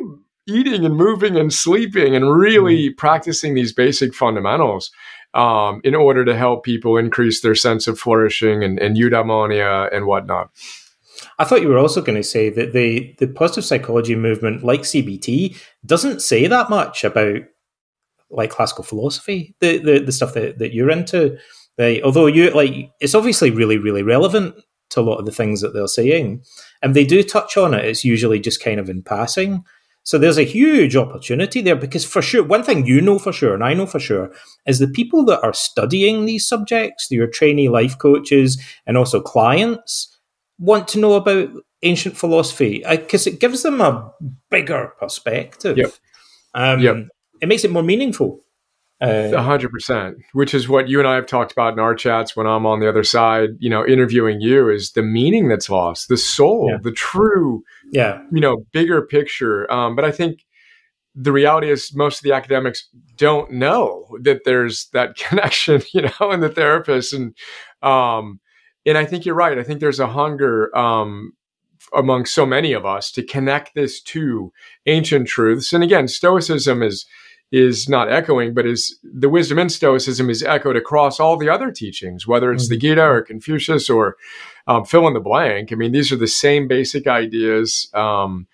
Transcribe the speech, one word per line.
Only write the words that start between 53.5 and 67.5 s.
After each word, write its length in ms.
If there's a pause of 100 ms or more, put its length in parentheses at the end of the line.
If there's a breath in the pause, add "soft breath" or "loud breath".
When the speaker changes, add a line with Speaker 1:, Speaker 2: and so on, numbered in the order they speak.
Speaker 1:
you 100
know, 160
interviewing 540
you, 300
is 240
the 80
meaning 480
that's 200
lost, 380
the 80
soul, 540
Speaker 2:
Yeah. 120
Speaker 1:
the 120
true, 680 (280 soft breath)
Speaker 2:
Yeah. 300 (100)
Speaker 1:
you 80
know, 320
bigger 300
picture. 680
Um, 280
but 80
I 60
think 340 (720 soft breath)
the 180
reality 360
is 240
most 260
of 40
the 80
academics 560 (300)
don't 340
know 560 (140)
that 240
there's 480
that 240
<laughs> 0
connection, 640 (100)
you 120
know, 280
and 100
the 80
therapists. 640
And, 220 (460 loud breath)